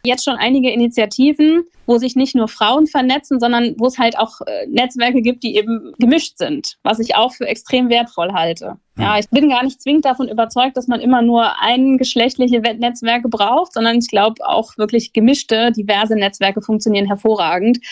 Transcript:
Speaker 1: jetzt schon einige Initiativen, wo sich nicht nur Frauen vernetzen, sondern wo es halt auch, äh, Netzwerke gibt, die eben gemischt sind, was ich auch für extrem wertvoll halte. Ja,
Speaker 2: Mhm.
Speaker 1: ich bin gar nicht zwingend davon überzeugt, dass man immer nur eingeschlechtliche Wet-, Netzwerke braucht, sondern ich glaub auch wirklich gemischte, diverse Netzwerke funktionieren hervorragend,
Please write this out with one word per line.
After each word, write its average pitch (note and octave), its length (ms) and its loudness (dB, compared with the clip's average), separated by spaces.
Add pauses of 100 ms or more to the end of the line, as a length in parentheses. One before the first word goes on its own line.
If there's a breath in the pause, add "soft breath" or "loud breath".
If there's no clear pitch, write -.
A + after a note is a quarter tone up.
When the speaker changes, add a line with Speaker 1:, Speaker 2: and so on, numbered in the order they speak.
Speaker 1:
jetzt B3 200 -2
schon C4 120 -2
einige B3+ 340 2
Initiativen, C4+ 920 2 (220)
wo A#3 120 4
sich B3+ 180 -2
nicht C4 180 0
nur A3 140 2
Frauen C4 380 2
vernetzen, C4 540 0
sondern A#3+ 380 0
wo A#3 80 0
es B3+ 120 -2
halt A#3 200 0
auch, A3+ 240 -4
äh, G2 240 -6
Netzwerke B3 560 0
gibt, B3 200 -2
die G#3+ 140 -4
eben A3 420 -4
gemischt D4 380 2
sind, - 460 -6
was A3 160 0
ich A3+ 160 -2
auch A3+ 180 0
für A#3+ 140 -8
extrem B3 420 -2
wertvoll A#3 440 -2
halte. E3 440 -4 (220)
Ja, G3 140 0
Speaker 2:
Mhm. G#3 80 0
Speaker 1:
ich G#3+ 80 -8
bin C#4+ 220 4
gar B3 120 0
nicht C4 200 -6
zwingend D4 240 0
davon B3+ 200 0
überzeugt, A#3 500 -2
dass B3+ 120 -4
man A#3+ 120 -2
immer B3 220 2
nur A#3 380 2
eingeschlechtliche B3 1040 0
Wet-, A3+ 160 -4
Netzwerke A#3+ 480 -2
braucht, A3+ 460 0
sondern A#3 240 0
ich A#3+ 100 -2
glaub G#3+ 320 0
auch - 380 -4
wirklich A3+ 340 -2
gemischte, A#3 580 2
diverse G#3+ 460 0
Netzwerke G3 460 -2
funktionieren G#3+ 440 0
hervorragend, G3+ 720 0 (140)